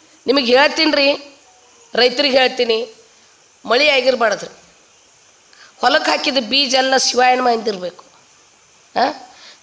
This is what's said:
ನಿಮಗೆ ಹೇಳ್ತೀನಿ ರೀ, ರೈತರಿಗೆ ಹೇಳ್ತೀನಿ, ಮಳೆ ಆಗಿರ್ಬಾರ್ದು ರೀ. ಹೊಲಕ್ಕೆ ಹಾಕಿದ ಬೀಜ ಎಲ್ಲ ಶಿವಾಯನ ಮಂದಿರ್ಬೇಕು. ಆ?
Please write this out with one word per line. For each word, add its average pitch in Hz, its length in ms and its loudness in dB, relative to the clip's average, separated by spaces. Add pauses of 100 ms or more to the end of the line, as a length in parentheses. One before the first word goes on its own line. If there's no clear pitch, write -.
(280)
ನಿಮಗೆ 247 300 2
ಹೇಳ್ತೀನಿ 302 380 2
ರೀ, 285 420 -2 (580)
ರೈತರಿಗೆ 247 420 0
ಹೇಳ್ತೀನಿ, 247 560 -2 (720)
ಮಳೆ 262 240 2
ಆಗಿರ್ಬಾರ್ದು 247 560 0
ರೀ. - 60 -18 (1300)
ಹೊಲಕ್ಕೆ 311 300 0
ಹಾಕಿದ 285 260 -4
ಬೀಜ 262 380 -2
ಎಲ್ಲ 262 220 2
ಶಿವಾಯನ 247 420 2
ಮಂದಿರ್ಬೇಕು. 214 680 -4 (880)
ಆ? - 40 -2 (640)